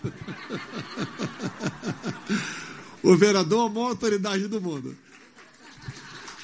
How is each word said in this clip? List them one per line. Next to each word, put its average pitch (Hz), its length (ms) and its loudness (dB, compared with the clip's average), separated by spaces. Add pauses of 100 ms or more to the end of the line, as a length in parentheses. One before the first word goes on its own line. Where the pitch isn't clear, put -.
<laughs> - 3000 -6
O 185 140 10
vereador 196 460 6
é 233 40 2
a 208 60 -2
maior 233 160 0
autoridade 202 580 2
do 208 140 -2
mundo. 135 340 -6 (1500)